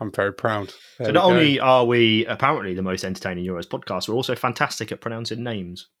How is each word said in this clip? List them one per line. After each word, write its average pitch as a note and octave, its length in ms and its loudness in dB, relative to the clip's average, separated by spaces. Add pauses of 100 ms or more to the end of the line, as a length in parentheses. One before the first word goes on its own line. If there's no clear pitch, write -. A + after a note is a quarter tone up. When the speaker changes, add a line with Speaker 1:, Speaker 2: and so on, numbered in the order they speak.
Speaker 1:
I'm G#2 100 -6
very G2+ 220 0
proud. G#2+ 400 -2 (240)
There B2 80 -6
Speaker 2:
So - 20 -2
Speaker 1:
we B2 60 0
Speaker 2:
not F3+ 140 6
Speaker 1:
go. - 80 8
Speaker 2:
only D3 240 4
are B2+ 260 6
we A2+ 400 4
apparently A#2 480 -2
the F#2 80 -6
most F#2 240 -4
entertaining F#2 400 -6
Euros F2 220 -6
podcast, G2+ 420 -6
we're G#2+ 60 -2
also B2+ 200 -2
fantastic - 560 -4
at - 100 -12
pronouncing A2+ 420 -8
names. F#2+ 440 -10 (140)